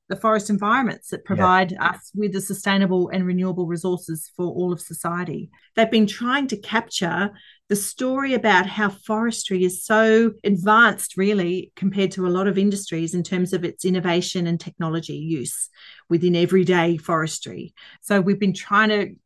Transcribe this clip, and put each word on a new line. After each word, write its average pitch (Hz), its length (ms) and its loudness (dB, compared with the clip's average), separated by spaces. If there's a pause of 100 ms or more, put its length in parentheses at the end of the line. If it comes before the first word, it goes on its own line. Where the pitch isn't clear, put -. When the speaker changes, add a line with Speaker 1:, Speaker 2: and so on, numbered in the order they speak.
Speaker 1:
the 190 60 -6
forest 220 340 0
environments 208 600 -2
that 180 120 -10
Speaker 2:
Yeah. - 60 -20
Speaker 1:
provide 185 520 2
us - 340 -4
with 202 200 -2
the 190 80 -4
sustainable 190 680 0
and 185 160 -2
renewable 180 420 -2
resources 170 680 -6
for 180 100 -4
all 180 280 -2
of 165 80 -8
society. 170 680 -8 (260)
They've 226 160 4
been 220 160 4
trying 262 400 -2
to 202 100 -6
capture 202 760 -4 (380)
the 202 60 0
story 262 580 -2
about 202 320 4
how 202 240 -2
forestry 214 760 -2
is 180 220 -2
so 220 480 4 (100)
advanced, 208 720 4
really, 185 580 0
compared 190 360 0
to 185 160 -4
a - 20 2
lot 190 180 2
of 190 100 0
industries 190 560 -2
in 175 100 0
terms 180 300 -2
of 175 100 -2
its - 220 -6
innovation 180 640 0
and 170 120 -2
technology 160 560 -6
use 151 540 -6 (400)
within 175 260 4
everyday 175 600 4
forestry. - 760 -6 (280)
So 202 200 2
we've 196 180 2
been 196 140 2
trying 214 360 0
to 208 260 -2 (100)